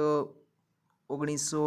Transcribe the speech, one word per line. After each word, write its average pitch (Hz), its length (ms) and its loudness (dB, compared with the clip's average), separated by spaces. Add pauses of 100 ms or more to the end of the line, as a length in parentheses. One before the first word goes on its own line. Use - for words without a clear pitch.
(1120)
ઓગણીસો 147 560 -2